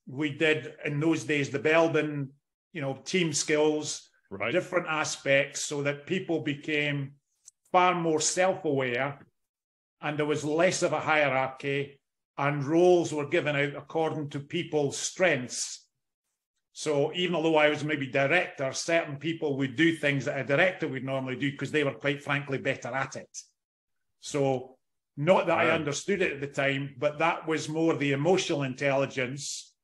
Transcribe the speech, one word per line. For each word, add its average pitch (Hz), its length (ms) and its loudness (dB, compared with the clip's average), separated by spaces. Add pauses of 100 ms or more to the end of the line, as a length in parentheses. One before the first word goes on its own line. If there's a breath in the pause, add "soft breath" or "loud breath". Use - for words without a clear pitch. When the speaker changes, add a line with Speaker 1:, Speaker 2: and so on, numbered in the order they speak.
Speaker 1:
we 143 240 -4
did 156 420 0 (120)
in 143 140 -2
those 160 240 2
days 143 260 -2
the 139 100 -4
Belden, 151 720 2 (420)
you 156 80 -8
know, 135 140 -4 (100)
team 175 280 0
skills, 151 760 0 (220)
Speaker 2:
Right. 101 200 -4
Speaker 1:
different 180 380 -2
aspects, 147 720 0
so 143 220 -4
that 143 240 -4
people 175 340 0
became 143 720 -2 (580)
far 180 220 6
more 165 260 2
self-aware, 143 1000 0 (840)
and 151 160 -4
there 151 80 0
was 147 180 0
less 160 380 2
of 165 120 2
a 147 60 0
hierarchy, 139 1000 0 (380)
and 143 260 0
roles 165 500 4
were 147 140 -2
given 147 280 0
out 143 200 0
according 151 560 -2
to 143 80 -6
people's 151 580 -2
strengths. - 920 -2 (840)
So 143 400 0
even 180 220 0
although 160 220 4
I 151 120 8
was 143 140 0
maybe 147 240 -2
director, 135 640 0
certain 160 440 0
people 156 400 -4
would 135 180 -2
do 160 200 4
things 139 300 0
that 139 140 -4
a 127 40 -4
director 160 440 2
would 131 180 -6
normally 131 300 -4
do 143 200 -2
'cause 139 160 -6
they 151 120 2
were, 135 100 0
quite 143 300 -4
frankly, 143 340 -4
better 131 320 -4
at 135 260 -4
it. - 220 -14 (840)
So 135 560 -2 (380)
not 170 320 4
that 165 100 2
I 165 100 2
Speaker 2:
Wow. 160 80 4
Speaker 1:
understood 160 480 -2
it 160 100 0
at 135 80 -10
the 139 60 -6
time, 139 500 -2
but 147 220 -2
that 165 280 0
was 151 220 -2
more 160 260 0
the 143 160 0
emotional 147 520 2
intelligence, 135 1200 -4